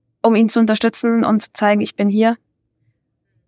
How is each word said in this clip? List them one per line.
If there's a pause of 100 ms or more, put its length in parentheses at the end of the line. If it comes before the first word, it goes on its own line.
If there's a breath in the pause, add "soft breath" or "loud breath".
(220)
um
ihn
zu
unterstützen
und
zu
zeigen,
ich
bin
hier. (1120)